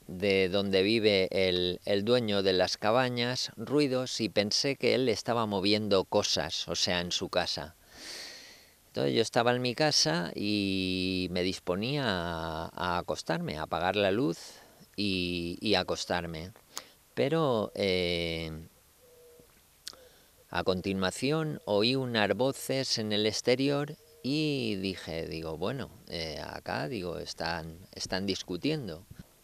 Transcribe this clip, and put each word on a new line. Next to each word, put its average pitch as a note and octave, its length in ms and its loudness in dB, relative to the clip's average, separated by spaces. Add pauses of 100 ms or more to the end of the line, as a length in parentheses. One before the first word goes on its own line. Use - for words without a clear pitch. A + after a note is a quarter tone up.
de F#2+ 420 2
donde G2 340 2
vive G#2 480 4
el, F2+ 540 2
el G2+ 220 0
dueño A2 360 2
de F#2+ 120 4
las F2+ 240 2
cabañas B2 800 0
ruidos B2+ 640 0
y G2+ 80 0
pensé G#2+ 460 0
que A#2 180 4
él B2 160 4
estaba A#2 340 0
moviendo G2+ 600 4
cosas, F2+ 640 0
o E2+ 100 -4
sea, F2+ 260 2
en F2 100 -4
su F2+ 160 -2
casa. D#2+ 480 -2 (1200)
Entonces C#3 180 2
yo A#2 60 4
estaba A#2+ 340 2
en B2 60 0
mi B2 140 -2
casa D#3 600 2
y F#2 960 0
me F2+ 120 0
disponía G2+ 640 -2
a, E2 680 -2
a F2 220 0
acostarme, F2 600 -4
a D#2 60 -6
apagar F2+ 300 0
la G2+ 160 4
luz C#3+ 280 0 (580)
y, F2+ 640 -2
y G#2+ 140 2
acostarme. F2 800 -2 (600)
Pero, C3+ 600 0
eh, E2+ 760 0 (2000)
a F2 160 -2
continuación G2 1040 0
oí G#2+ 280 4
unas A#2 400 2
voces C3 600 0
en G#2+ 160 -2
el G#2+ 140 2
exterior C#3+ 720 2 (260)
y C3+ 540 0
dije, E2+ 500 -4
digo, D#2+ 320 -6
"Bueno, G#2+ 320 -4 (180)
eh, D#2+ 340 -6
acá", F#2 460 -6
digo, F2 300 -4
"están, E2 640 -6 (120)
están - 320 -4
discutiendo". F#2+ 800 -4 (400)